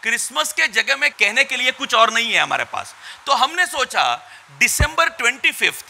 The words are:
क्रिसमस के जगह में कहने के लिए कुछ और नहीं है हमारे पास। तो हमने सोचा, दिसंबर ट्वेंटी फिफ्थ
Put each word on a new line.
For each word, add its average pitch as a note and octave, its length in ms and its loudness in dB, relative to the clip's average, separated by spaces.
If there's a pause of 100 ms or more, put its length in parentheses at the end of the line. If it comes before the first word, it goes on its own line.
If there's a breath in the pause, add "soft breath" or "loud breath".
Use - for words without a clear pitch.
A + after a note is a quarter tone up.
क्रिसमस A#3+ 500 -2
के D#4+ 160 0
जगह A3 280 0
में C#4+ 140 2
कहने G#3+ 340 2
के C4 120 -6
लिए B3+ 160 0
कुछ C4 220 -4
और A3+ 160 6
नहीं A3+ 220 -2
है F3 80 4
हमारे C3+ 240 0
पास। - 300 -10 (320 loud breath)
तो C#4 60 2
हमने D4+ 340 2
सोचा, A3 540 0 (380 loud breath)
दिसंबर D#4 500 2
ट्वेंटी C4+ 440 -2
फिफ्थ - 380 -4